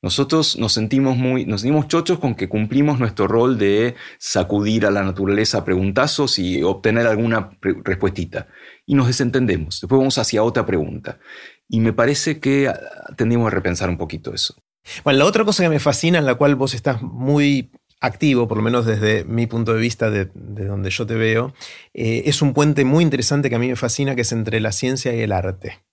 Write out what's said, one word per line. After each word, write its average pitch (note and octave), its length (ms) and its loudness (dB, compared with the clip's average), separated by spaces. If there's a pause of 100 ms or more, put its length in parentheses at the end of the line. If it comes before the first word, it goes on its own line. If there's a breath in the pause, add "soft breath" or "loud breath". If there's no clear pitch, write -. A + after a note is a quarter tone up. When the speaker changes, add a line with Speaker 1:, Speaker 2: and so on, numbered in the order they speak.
Speaker 1:
Nosotros C#3+ 560 0
nos G#2+ 140 0
sentimos B2+ 440 2
muy, B2+ 300 0
nos G#2 140 -2
sentimos C#3+ 260 2
chochos E3+ 320 0
con A#2+ 160 -2
que F#2+ 140 -6
cumplimos B2 500 0
nuestro G#2+ 300 0
rol A#2+ 300 2
de G#2+ 360 2 (240 loud breath)
sacudir G#2 680 0
a G2+ 60 4
la G2+ 140 0
naturaleza G2 540 0
a F2+ 60 -4
preguntazos G2+ 760 0
y F2+ 240 -2
obtener A2+ 420 0
alguna A2 440 0
pre-, - 340 -2
respuestita. F#2+ 640 -4 (360 loud breath)
Y C#3+ 100 -2
nos C3+ 120 4
desentendemos. A#2 720 0
Después B2+ 180 2
vamos C3+ 200 2
hacia G#2+ 240 0
otra A#2+ 240 0
pregunta. D2+ 540 -4 (480 loud breath)
Y A2+ 100 0
me A2+ 140 4
parece C#3 480 0
que, C#3 280 2
ah, - 120 -4 (360)
tendríamos A#2 340 2
que F#2+ 40 -2
repensar F#2 360 -2
un E2 80 -4
poquito - 360 -8
eso. - 220 -6 (480 loud breath)
Speaker 2:
Bueno, C#3 160 4
la C#3+ 60 6
otra G#3+ 180 2
cosa G3+ 180 2
que E3+ 60 4
me D3+ 100 2
fascina, E3 400 2
en D3 80 2
la B2+ 80 2
cual C#3+ 220 4
vos B2+ 180 -2
estás A#2 280 -2
muy C3+ 680 0 (300)
activo, B2 480 0
por A2 80 -2
lo A2 80 0
menos A#2 200 0
desde G#2+ 400 0
mi A#2 220 -2
punto A#2 260 -2
de A2 80 2
vista, A#2 300 -2
de, G2 240 -2
de G#2 300 -12
donde G2 260 -4
yo A2+ 160 -4
te A2+ 80 -4
veo, A2+ 400 0 (400 loud breath)
eh, A2+ 320 -2
es D3 160 0
un C#3 100 2
puente D3 320 2
muy D3+ 200 4
interesante C#3 440 0
que A#2 60 -2
a A#2 60 0
mí B2 80 0
me B2 80 -2
fascina, C3+ 400 -2
que A#2+ 60 -2
es A2 100 -2
entre A2+ 260 -2
la G#2+ 140 -2
ciencia C3 420 -2
y A2+ 60 -2
el G#2+ 100 -2
arte. F#2 640 -6